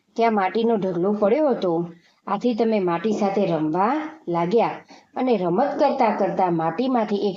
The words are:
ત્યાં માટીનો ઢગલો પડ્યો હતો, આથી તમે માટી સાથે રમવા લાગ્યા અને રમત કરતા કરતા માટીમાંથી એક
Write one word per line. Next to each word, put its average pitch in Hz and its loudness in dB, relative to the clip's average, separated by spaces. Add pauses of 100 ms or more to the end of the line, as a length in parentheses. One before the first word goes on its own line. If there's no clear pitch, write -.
(160)
ત્યાં 226 2
માટીનો 214 2
ઢગલો 185 0
પડ્યો 220 2
હતો, 175 0 (400)
આથી 226 -2
તમે 220 0
માટી 180 -2
સાથે 202 0
રમવા 175 0 (180)
લાગ્યા 175 0 (320)
અને 247 0
રમત 185 0 (100)
કરતા 247 2
કરતા 185 0
માટીમાંથી 208 -2
એક 196 -2